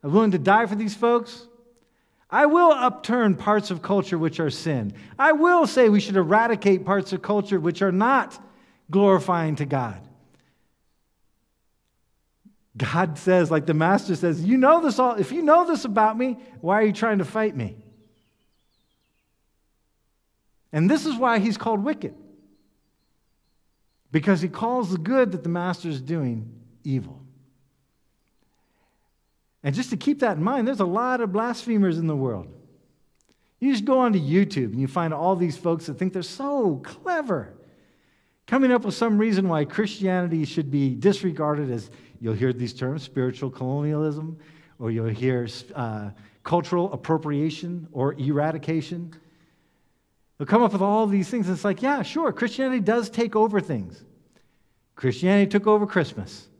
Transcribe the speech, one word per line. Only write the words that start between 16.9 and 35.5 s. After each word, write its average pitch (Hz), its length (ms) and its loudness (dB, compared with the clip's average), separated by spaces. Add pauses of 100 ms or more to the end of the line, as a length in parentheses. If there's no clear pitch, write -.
trying 220 240 0
to 175 80 -2
fight 220 280 -2
me?" 113 220 -6 (3000)
And 160 160 2
this 302 160 2
is 294 120 -2
why 233 240 2
he's 208 180 -2
called 214 260 -2
wicked. - 300 -6 (2000)
Because 160 280 2
he 180 80 -2
calls 226 420 -2
the 185 80 -2
good 226 340 2
that 170 100 -6
the 170 60 -6
master 175 400 -4
is 143 120 -4
doing 127 520 -4 (320)
evil. 117 380 -6 (2500)
And 143 120 0
just 247 160 -4
to 220 60 -4
keep - 240 -2
that 208 180 0
in 151 40 -2
mind, 233 240 0
there's 247 140 -2
a 190 60 2
lot 240 340 -2
of 208 120 -2
blasphemers 214 680 0
in 165 80 -2
the 156 100 -2
world. 120 320 -4 (1120)
You 269 140 0
just 208 120 0
go 262 140 4
onto 233 200 4
YouTube 151 540 0
and 123 80 -4
you 131 80 0
find 165 240 -2
all 170 240 0
these 170 220 -2